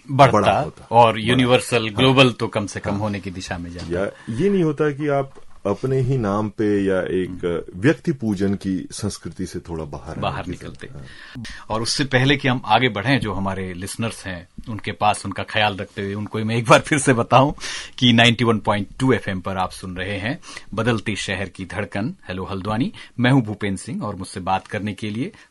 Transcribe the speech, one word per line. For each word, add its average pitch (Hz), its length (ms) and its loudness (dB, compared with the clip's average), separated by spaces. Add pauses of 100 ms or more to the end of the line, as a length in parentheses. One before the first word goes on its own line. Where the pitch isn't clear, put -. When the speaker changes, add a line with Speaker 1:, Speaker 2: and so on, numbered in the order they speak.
(120)
Speaker 1:
बढ़ता 131 200 6
Speaker 2:
बड़ा 104 280 4
होता। - 320 -8
Speaker 1:
और 113 220 8
Speaker 2:
बड़ा। 110 100 -4
Speaker 1:
यूनिवर्सल, 123 600 4
Speaker 2:
हाँ। 110 80 -6
Speaker 1:
ग्लोबल 127 380 6
तो 107 160 -4
कम 101 200 -2
से - 120 -8
कम 104 120 -4
Speaker 2:
हाँ। 101 80 -2
Speaker 1:
होने 104 200 -2
की 92 120 -8
दिशा 90 260 -8
में 87 140 -8
जाता। 87 160 -10
Speaker 2:
या 90 180 0 (240)
ये 143 200 0
नहीं 190 140 4
होता 151 280 0
कि 143 160 -4
आप 139 260 0 (320)
अपने 131 340 0
ही 135 180 2
नाम 107 320 0
पे 104 340 2
या 95 180 2
एक, 90 640 -2
Speaker 1:
हम्म। 90 160 -12
Speaker 2:
व्यक्ति 120 300 2
पूजन 101 440 0
की 92 360 -4
संस्कृति 92 540 -8
से 90 140 -10
थोड़ा 82 240 -8
बाहर 73 360 -10
Speaker 1:
बाहर 95 160 -4
Speaker 2:
आने 95 80 -8
की 87 80 -8
Speaker 1:
निकलते। - 360 -12
Speaker 2:
जरूरत 69 180 -16 (320)
है। 117 60 -12 (260)
Speaker 1:
और 110 120 -2
उससे 113 220 -2
पहले 135 340 4
कि 139 100 -2
हम 127 180 0
आगे 120 240 4
बढ़ें, 110 300 0
जो 107 140 -2
हमारे 95 400 -4
लिसनर्स 98 520 -8
हैं, 87 220 -10 (220)
उनके 104 220 -6
पास 104 340 0
उनका 98 180 -6
ख्याल 107 340 0
रखते 101 240 -8
हुए 98 120 -4
उनको 104 260 -6
मैं 110 160 -2
एक 120 100 0
बार 139 140 8
फिर 151 200 0
से 135 140 4
बताऊं 123 400 4 (440)
कि 120 160 6
नाइंटी 117 300 6
वन 113 160 4
पॉइंट 104 280 0 (120)
टू 131 140 4
एफ़एम 95 280 -2
पर 95 160 -6
आप 92 140 -2
सुन 90 260 -12
रहे 95 200 -6
हैं 117 220 -6 (340)
बदलते 110 420 0
शहर 95 340 -4
की 95 160 -10
धड़कन। 104 500 -6 (120)
हेलो 92 180 -6
हल्द्वानी, 107 480 -4 (260)
मैं 123 120 4
हूं 139 120 6
भूपेंद्र 101 380 -4
सिंह - 220 -8
और 104 120 -6
मुझसे 92 240 -10
बात 95 280 -2
करने 104 260 -6
के 104 160 -8
लिए 123 220 -6 (200)